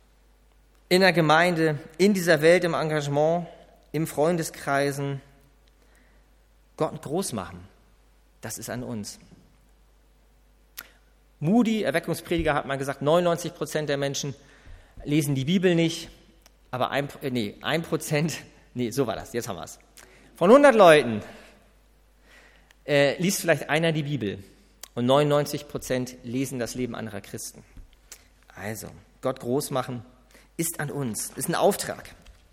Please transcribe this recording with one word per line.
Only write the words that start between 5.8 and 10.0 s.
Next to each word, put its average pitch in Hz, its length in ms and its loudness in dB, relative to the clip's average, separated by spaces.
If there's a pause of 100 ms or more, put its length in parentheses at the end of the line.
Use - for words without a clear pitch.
Gott 143 260 -4
groß 170 320 -6
machen, 92 340 -12 (760)
das 117 180 -12
ist 113 100 -12
an 117 140 -8
uns. 113 340 -10 (2250)